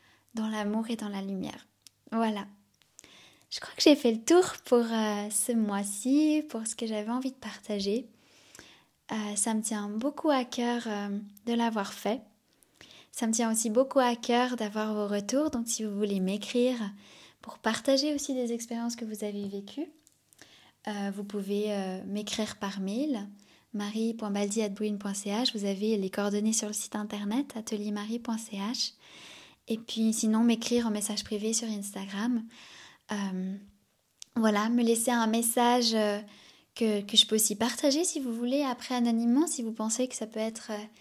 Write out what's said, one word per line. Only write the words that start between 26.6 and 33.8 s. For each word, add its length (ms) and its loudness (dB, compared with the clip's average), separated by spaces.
le 60 -6
site 220 -6
internet, 580 -4
atelier 360 -4
marie 280 -4
point 200 -4
c 180 -10
h. 360 -4
Et 80 -2
puis 380 0
sinon, 260 4
m'écrire 460 4
en 40 0
message 320 -2
privé 300 -2
sur 160 -2
Instagram. 720 -4
Euh, 460 -4